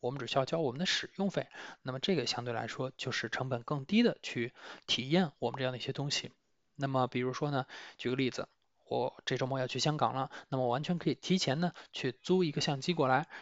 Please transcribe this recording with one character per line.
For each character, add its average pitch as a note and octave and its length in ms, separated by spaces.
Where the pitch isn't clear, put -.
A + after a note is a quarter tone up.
我 B2 100
们 C#3 80
只 A#2 80
需 - 100
要 C3+ 60
交 D#3+ 160
我 C#3+ 120
们 B2+ 80
的 F3+ 60
使 - 300
用 F#3+ 160
费。 - 160
那 B2+ 120
么 C3 60
这 F#3 180
个 B2 80
相 - 180
对 A#2+ 100
来 A#2 140
说 C3 300
就 B2+ 160
是 - 160
成 - 180
本 A#2+ 160
更 C#3 220
低 A3+ 180
的 A3 180
去 - 300
体 B2 240
验 E3+ 300
我 A#2+ 100
们 A#2+ 80
这 C3 60
样 B2+ 80
的 B2+ 80
一 - 20
些 C3+ 120
东 C#3 180
西。 - 220
那 C3+ 140
么 C3 180
比 B2 140
如 B2+ 120
说 D3 180
呢， C3+ 140
举 - 120
个 B2+ 80
例 C3 120
子， - 200
我 - 400
这 C3 120
周 C3 100
末 C3 120
要 B2+ 60
去 B2+ 140
香 D3+ 160
港 B2+ 180
了， C3+ 160
那 C3+ 80
么 B2+ 100
完 B2+ 160
全 F3 160
可 D#3+ 100
以 C3+ 60
提 - 220
前 D3+ 240
呢 F3 100
去 - 180
租 F#3 320
一 D#3 80
个 - 80
相 C#3 220
机 F3 120
过 D#3 140
来， C3+ 200